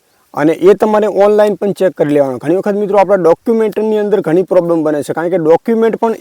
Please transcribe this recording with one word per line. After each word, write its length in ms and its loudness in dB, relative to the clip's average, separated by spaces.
અને 180 0
એ 220 4
તમારે 320 0
ઓનલાઈન 480 2
પણ 180 -4
ચેક 200 -2
કરી 220 -2
લેવાનું. 240 0
ઘણી 180 -2
વખત 180 -2
મિત્રો 240 -2
આપણા 160 2
ડોક્યુમેન્ટની 840 0
અંદર 220 -2
ઘણી 220 0
પ્રોબ્લેમ 400 0
બને 200 -2
છે, 100 -8
કારણ 160 -4
કે 100 -2
ડોક્યુમેન્ટ 580 0
પણ 240 -2